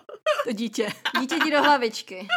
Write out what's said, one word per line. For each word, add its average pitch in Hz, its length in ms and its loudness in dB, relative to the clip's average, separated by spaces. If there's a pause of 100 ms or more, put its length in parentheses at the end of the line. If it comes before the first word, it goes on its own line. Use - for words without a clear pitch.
(440)
To - 80 -2
dítě. 214 360 -2 (320)
Dítě 285 240 -2
ti 311 60 2
do 285 120 4
hlavičky. 226 640 0 (100)